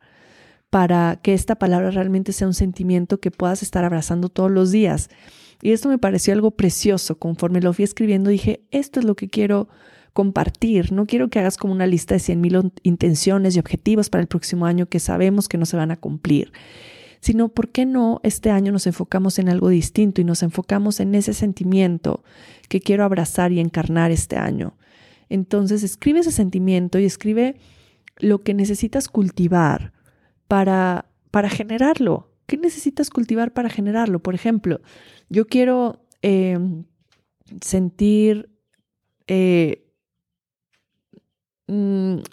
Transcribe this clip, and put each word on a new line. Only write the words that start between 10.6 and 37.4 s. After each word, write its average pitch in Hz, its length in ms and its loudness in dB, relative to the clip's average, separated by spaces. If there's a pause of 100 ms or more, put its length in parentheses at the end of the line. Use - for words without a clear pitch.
No 202 140 0
quiero 240 240 0
que - 80 -2
hagas 190 200 0
como 196 160 -2
una 185 120 0
lista 180 300 0
de 185 40 2
cien 170 220 -2
mil 175 140 2
on-, 185 260 2
intenciones 180 760 2
y 175 40 4
objetivos 208 500 0
para 175 140 0
el 170 40 -4
próximo 175 380 -4
año 175 220 0
que 170 120 -2
sabemos 185 480 0
que 170 120 -4
no 165 80 0
se 175 100 -4
van 160 140 -2
a 170 60 -6
cumplir, 147 540 -2 (680)
sino, 226 300 0
¿por 226 200 -2
qué 254 160 0
no 247 380 0
este - 260 -2
año 196 220 2
nos 190 160 0
enfocamos 185 500 -2
en 185 120 0
algo 180 200 2
distinto 185 500 2
y 175 40 2
nos 170 180 0
enfocamos 202 580 -2
en 196 140 0
ese 208 200 0
sentimiento 185 880 0 (440)
que 190 120 -2
quiero 202 240 2
abrazar 180 480 0
y 175 80 2
encarnar 165 500 0
este - 280 -2
año? - 400 -6 (520)
Entonces, 202 540 -2
escribe 294 380 0
ese 330 100 0
sentimiento 185 640 0
y 196 80 4
escribe 220 520 -2 (600)
lo 202 240 2
que 202 140 -2
necesitas 208 540 -2
cultivar 175 840 0 (540)
para, 190 580 0 (240)
para 208 200 0
generarlo. 226 800 -2 (180)
¿Qué 277 100 -4
necesitas 302 520 -4
cultivar 233 440 -2
para 240 160 -4
generarlo? 202 520 -2
Por 185 140 -4
ejemplo, 208 460 -2 (480)
yo 214 180 0
quiero, 247 580 0 (160)
eh, 185 380 0 (1040)